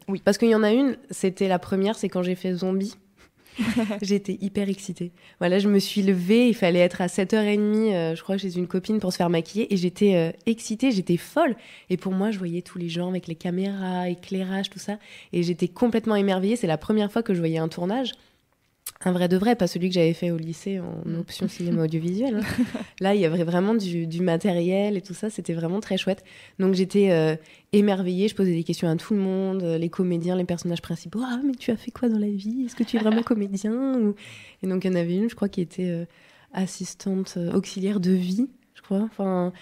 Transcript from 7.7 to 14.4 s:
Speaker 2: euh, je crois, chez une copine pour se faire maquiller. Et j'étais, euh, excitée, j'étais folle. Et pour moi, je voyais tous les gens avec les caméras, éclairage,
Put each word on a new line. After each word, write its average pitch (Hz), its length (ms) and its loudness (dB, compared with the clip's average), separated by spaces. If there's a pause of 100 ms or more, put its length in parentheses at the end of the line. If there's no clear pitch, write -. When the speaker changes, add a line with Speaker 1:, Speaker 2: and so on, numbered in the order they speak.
Speaker 2:
euh, 165 220 0
je 165 80 -10
crois, 196 160 -2
chez 185 180 -6
une 180 120 -2
copine 208 320 -2
pour 180 120 0
se - 40 -6
faire 175 140 2
maquiller. 180 440 0
Et - 20 4
j'étais, 185 380 4
euh, 165 160 2 (160)
excitée, 226 460 0
j'étais 175 240 2
folle. 285 400 0 (340)
Et 180 60 2
pour 185 160 -6
moi, 196 180 0
je 202 80 -4
voyais 175 240 -4
tous - 160 -14
les 175 100 -6
gens 175 200 -4
avec 185 180 -6
les 165 80 -8
caméras, 185 760 -4
éclairage, 190 600 -6